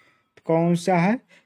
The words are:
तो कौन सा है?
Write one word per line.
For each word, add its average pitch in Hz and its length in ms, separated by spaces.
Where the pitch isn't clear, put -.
तो - 80
कौन 170 300
सा 175 220
है? 190 240